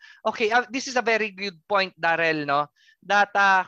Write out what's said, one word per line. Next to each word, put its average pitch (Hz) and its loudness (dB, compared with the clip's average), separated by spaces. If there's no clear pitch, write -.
Okay, 220 -2
uh, 240 0
this 240 -8
is 262 -10
a 247 0
very 214 -2
good 190 -10
point, 190 -2
Darrell, 160 0
no? 143 -2
That, 202 2
uh, 196 4